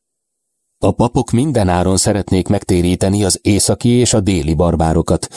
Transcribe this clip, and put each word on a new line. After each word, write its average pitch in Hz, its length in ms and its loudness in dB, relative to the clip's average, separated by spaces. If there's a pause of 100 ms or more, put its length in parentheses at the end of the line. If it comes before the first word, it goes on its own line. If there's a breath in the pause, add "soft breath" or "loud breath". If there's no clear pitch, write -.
(800)
A 101 140 0
papok 123 380 -2
minden 117 380 0
áron 90 280 0
szeretnék 95 520 0
megtéríteni 95 760 0
az 90 180 -2
északi 101 460 0
és 120 260 2
a 110 60 2
déli 82 340 0
barbárokat 80 840 0